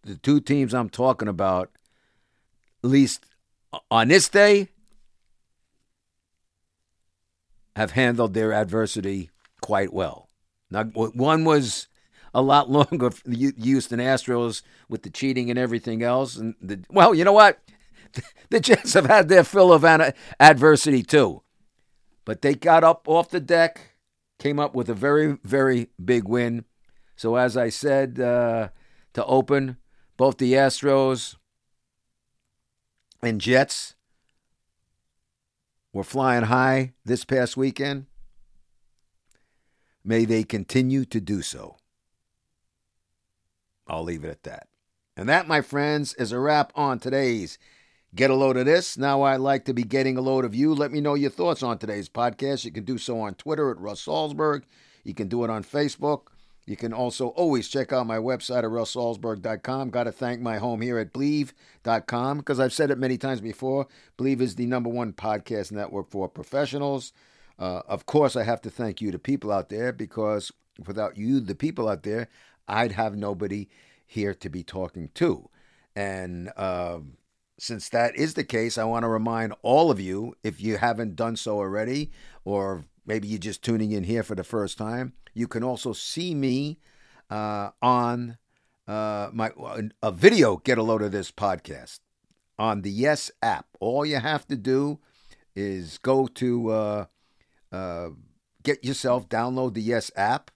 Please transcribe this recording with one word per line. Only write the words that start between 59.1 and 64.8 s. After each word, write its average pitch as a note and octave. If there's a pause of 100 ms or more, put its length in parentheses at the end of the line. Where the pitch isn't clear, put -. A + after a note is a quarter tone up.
dot A2
com. C3
Gotta A#2+
thank B2
my A2
home A2+
here A#2+
at A2
Believe C#3+ (300)
dot A2+
com, C3+
'cause C3+
I've B2+
said C#3+
it B2+
many B2+
times C3
before. C3 (300)
Believe C3
is G#2+
the A#2+
number A#2+